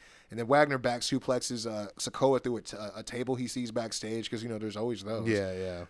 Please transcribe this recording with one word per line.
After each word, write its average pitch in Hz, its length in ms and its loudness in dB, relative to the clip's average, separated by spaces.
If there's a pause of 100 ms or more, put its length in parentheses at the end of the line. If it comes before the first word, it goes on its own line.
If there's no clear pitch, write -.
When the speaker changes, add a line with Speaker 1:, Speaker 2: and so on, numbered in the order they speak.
(320)
Speaker 1:
And 110 80 -6
then 117 80 -2
Wagner 143 320 8
back 120 220 0
suplexes, 123 680 0
uh, 107 180 -4 (120)
Sikoa 135 440 4
through 123 140 0
a, 101 40 -6
t-, - 160 -12 (180)
a 110 80 -10
table 127 320 -2
he 123 120 -4
sees 120 240 -4
backstage 113 580 -4
'cause, 113 140 -4
you 120 60 -6
know, 110 80 -4
there's 107 180 -4
always 110 280 -2
those. 110 240 -2
Speaker 2:
Yeah, 98 260 4
yeah. 92 360 -4